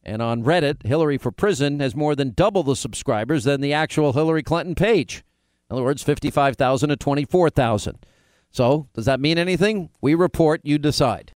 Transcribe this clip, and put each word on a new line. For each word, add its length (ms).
And 180
on 220
Reddit, 420
Hillary 320
for 140
Prison 500
has 140
more 200
than 160
double 320
the 140
subscribers 680
than 160
the 140
actual 400
Hillary 280
Clinton 320
page. 520
In 60
other 80
words, 180
fifty-five 540
thousand 340
to 60
twenty-four 540
thousand. 560
So, 440
does 120
that 140
mean 180
anything? 520
We 140
report, 480
you 140
decide. 600